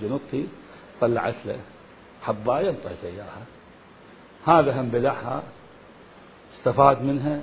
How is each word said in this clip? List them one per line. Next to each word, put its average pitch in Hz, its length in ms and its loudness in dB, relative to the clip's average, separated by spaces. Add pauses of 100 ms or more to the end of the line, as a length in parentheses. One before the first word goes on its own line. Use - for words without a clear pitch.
جنطتي، 117 460 -6 (520)
طلعت 113 460 0
له - 100 -6 (680)
حباية، 120 480 0
انطيته 92 360 -8
إياها. 101 360 -14 (1040)
هذا 143 340 6
هم 123 80 -2
بلعها، 123 540 -2 (1080)
استفاد 131 500 4
منها. 139 400 -2